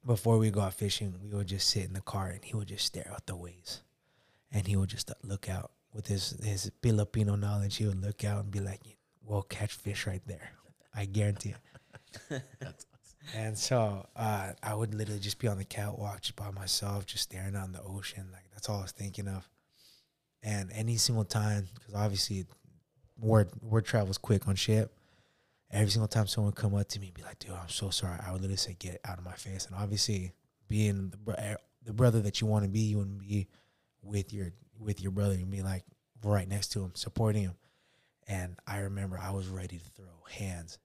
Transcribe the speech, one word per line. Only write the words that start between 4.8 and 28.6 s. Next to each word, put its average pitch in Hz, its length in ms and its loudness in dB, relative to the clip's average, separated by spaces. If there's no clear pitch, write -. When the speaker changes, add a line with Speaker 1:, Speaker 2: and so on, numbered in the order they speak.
Speaker 1:
just 104 220 -6
look 98 280 -6
out 95 220 -4
with 107 140 -8
his, 98 240 0
his 101 280 -2
Filipino 104 520 4
knowledge. 101 420 0
He 107 100 2
would 95 140 2
look 98 240 -4
out 101 200 0
and 98 60 -6
be 101 100 -2
like, 98 200 -4
"We'll 104 200 0
catch - 320 -4
fish - 320 -4
right 92 200 -4
there. 90 260 -12
I 104 100 -2
guarantee 101 460 2
it." 101 60 -8
Speaker 2:
<laughs> 135 140 -4
That's - 340 -12
awesome. - 440 -16
Speaker 1:
And 110 220 -2
so, 104 480 2
uh, 107 360 -2
I 107 120 -4
would 107 200 -2
literally 107 260 -4
just 101 180 -4
be 117 100 0
on 101 100 0
the 98 60 -2
catwalk 101 580 -6
just - 140 -6
by 101 140 -6
myself, 98 560 -2
just - 180 -2
staring 98 300 -6
out 98 120 -4
in 92 60 -8
the 90 100 -12
ocean. 95 500 -10
Like, 92 200 -20
that's - 160 -10
all 104 100 0
I 98 40 -4
was 90 100 -10
thinking 101 360 -6
of. 95 200 -6
And 101 300 -2
any 113 240 0
single 110 280 4
time, 104 440 2
'cause - 160 -18
obviously 98 520 0
word, 110 320 8
word 110 240 4
travels 98 320 2
quick - 320 4
on 98 80 4
ship. 110 400 4
Every 104 200 6
single 110 180 4
time 110 180 4
someone 104 220 2
would 101 80 0
come 104 180 2
up 101 140 2
to - 100 -6
me 98 100 -10
and 90 60 -16
be - 80 -14
like, - 160 -16
"Dude, - 140 -12
I'm 90 160 -8
so 98 220 -4
sorry," 90 280 -2
I 92 140 -6
would 92 80 -2
literally 98 160 0
say, 92 200 -2